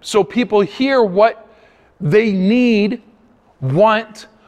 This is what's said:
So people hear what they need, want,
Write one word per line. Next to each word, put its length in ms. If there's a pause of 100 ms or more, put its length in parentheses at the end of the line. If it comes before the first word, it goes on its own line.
So 200
people 380
hear 420
what 460 (500)
they 340
need, 680 (600)
want, 640 (220)